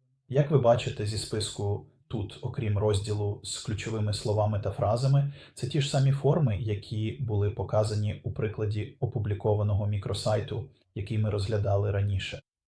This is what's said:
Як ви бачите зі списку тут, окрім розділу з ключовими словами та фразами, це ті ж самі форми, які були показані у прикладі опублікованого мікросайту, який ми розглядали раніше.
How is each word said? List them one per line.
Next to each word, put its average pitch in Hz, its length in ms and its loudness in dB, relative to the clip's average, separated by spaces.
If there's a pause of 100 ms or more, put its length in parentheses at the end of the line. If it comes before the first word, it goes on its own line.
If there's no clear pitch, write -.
(300)
Як 143 220 2
ви 151 60 6
бачите 117 480 4
зі 107 120 -2
списку 101 680 -4 (220)
тут, 98 340 -6
окрім 104 360 -2
розділу 104 640 0
з - 140 -8
ключовими 107 560 -2
словами 104 460 0
та 101 120 -2
фразами, 135 640 4 (200)
це - 140 -6
ті 147 140 0
ж - 80 0
самі 135 220 4
форми, 139 460 4
які 107 640 -4
були 104 280 0
показані 107 760 -2
у 123 80 -6
прикладі 107 680 -4
опублікованого 104 880 0
мікросайту, 101 800 -2 (260)
який 107 220 -4
ми 107 120 2
розглядали 101 600 0
раніше. 101 500 0 (260)